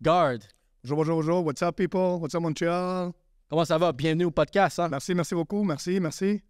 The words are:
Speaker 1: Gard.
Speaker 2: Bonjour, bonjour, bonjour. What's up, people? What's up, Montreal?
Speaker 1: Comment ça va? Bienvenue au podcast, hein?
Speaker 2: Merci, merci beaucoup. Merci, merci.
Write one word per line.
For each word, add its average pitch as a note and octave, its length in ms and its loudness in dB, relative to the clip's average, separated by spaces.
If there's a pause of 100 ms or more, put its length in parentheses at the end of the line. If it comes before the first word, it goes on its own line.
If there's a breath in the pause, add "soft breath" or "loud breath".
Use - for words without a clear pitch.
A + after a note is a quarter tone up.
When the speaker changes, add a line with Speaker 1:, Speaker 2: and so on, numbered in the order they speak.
Speaker 1:
Gard. D#3 380 2 (420)
Speaker 2:
Bonjour, C#3+ 160 -2
bonjour, D#3 180 2
bonjour. E3 300 0
What's D3 160 -2
up, F3 120 0
people? F3+ 460 0
What's E3 140 -8
up, E3+ 80 -2
Montreal? F3 680 -2 (360)
Speaker 1:
Comment D#3+ 160 0
ça D#3 140 2
va? E3+ 140 4
Bienvenue D#3+ 320 0
au F3 60 2
podcast, D#3+ 500 2
hein? E3+ 100 0
Speaker 2:
Merci, C#3 240 -4
merci F3 200 -2
beaucoup. F3 300 -2
Merci, F3+ 360 -2
merci. F#3+ 500 -2